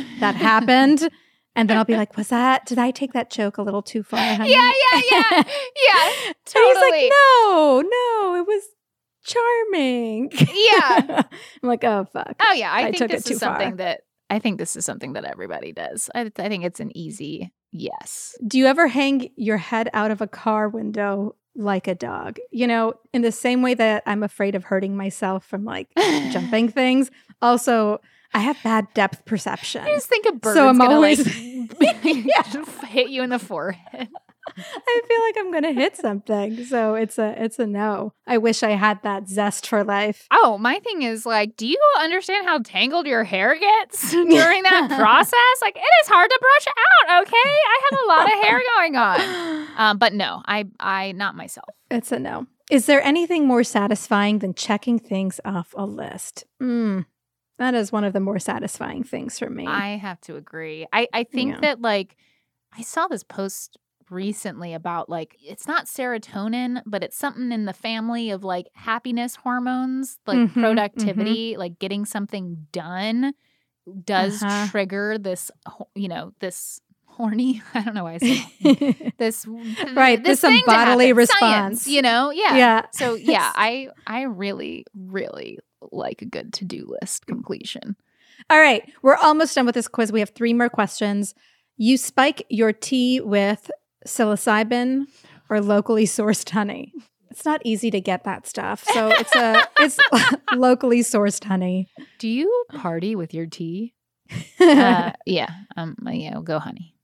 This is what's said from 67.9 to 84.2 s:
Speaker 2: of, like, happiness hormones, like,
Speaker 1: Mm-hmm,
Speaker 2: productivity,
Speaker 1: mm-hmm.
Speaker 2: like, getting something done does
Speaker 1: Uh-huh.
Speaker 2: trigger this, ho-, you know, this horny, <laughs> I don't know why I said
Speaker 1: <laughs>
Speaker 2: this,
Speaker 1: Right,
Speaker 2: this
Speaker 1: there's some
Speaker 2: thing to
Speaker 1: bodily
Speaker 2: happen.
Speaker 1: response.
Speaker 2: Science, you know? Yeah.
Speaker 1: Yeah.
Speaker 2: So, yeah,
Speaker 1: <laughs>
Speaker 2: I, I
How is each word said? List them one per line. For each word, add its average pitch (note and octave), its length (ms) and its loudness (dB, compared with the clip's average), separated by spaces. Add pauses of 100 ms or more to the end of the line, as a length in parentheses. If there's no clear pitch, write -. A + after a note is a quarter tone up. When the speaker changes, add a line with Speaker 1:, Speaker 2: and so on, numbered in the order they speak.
Speaker 2:
of, G3 140 -8
like, F3+ 300 -6
happiness A#3+ 640 -6
hormones, B3+ 920 -6
like, C4 100 0
Speaker 1:
Mm-hmm, A#3+ 240 2
Speaker 2:
productivity, A3 920 -2
Speaker 1:
mm-hmm. - 60 -12
Speaker 2:
like, F3 200 -10
getting G3+ 260 -6
something F#3 680 -10
done G#3 600 -4 (720)
does G3 400 -2
Speaker 1:
Uh-huh. G#3 260 -2
Speaker 2:
trigger G3+ 480 -4
this, F#3+ 320 -8 (160)
ho-, - 300 -20
you G3 140 -6
know, - 320 -10
this - 400 -12 (240)
horny, A#3 640 -2
<laughs> - 60 -20
I A#3 100 -4
don't A3 100 -8
know F#3+ 120 -6
why E3 80 -12
I E3+ 60 -12
said C4 920 0
Speaker 1:
<laughs> - 40 -18
Speaker 2:
this, A3+ 280 -4
Speaker 1:
Right, A#3 720 0
Speaker 2:
this A3+ 80 -4
Speaker 1:
there's D4+ 140 4
some A4 140 6
Speaker 2:
thing B4 80 6
to B4 40 0
Speaker 1:
bodily B3 420 6
Speaker 2:
happen. B3 100 6
Speaker 1:
response. A#3+ 220 6 (440)
Speaker 2:
Science, - 40 -8
you C#4+ 140 0
know? B3+ 300 2
Yeah. E4 240 0
Speaker 1:
Yeah. A#3 260 6 (120)
Speaker 2:
So, B3 220 -2
yeah, A3+ 380 0
Speaker 1:
<laughs> - 20 -6
Speaker 2:
I, B3 340 -2 (180)
I A#3 160 -6